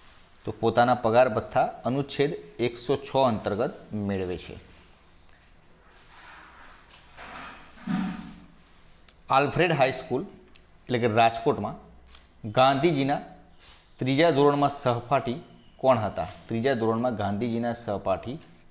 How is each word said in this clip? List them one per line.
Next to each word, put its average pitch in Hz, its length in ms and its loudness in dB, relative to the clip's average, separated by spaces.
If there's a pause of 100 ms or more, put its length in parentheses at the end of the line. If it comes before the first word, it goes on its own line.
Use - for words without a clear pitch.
(440)
તો 110 80 -6
પોતાના 120 420 2
પગાર 117 340 4
ભથ્થા 117 340 -2
અનુચ્છેદ - 960 -4
એકસો 120 360 -2
છ - 200 -8
અંતર્ગત 110 760 0
મેળવે 98 460 -4
છે. - 200 -16 (4000)
આલ્ફ્રેડ 143 420 2
હાઈસ્કૂલ 135 500 0
એટલે - 760 -8
કે 117 80 2
રાજકોટમાં 113 680 2 (760)
ગાંધીજીના 139 680 2 (800)
ત્રીજા 135 320 4
ધોરણમાં 143 400 4
સહપાઠી 123 680 -2 (360)
કોણ 131 220 4
હતા? 95 280 -4 (220)
ત્રીજા 117 260 0
ધોરણમાં 113 420 0
ગાંધીજીના 113 560 -2
સહપાઠી 95 680 -4 (320)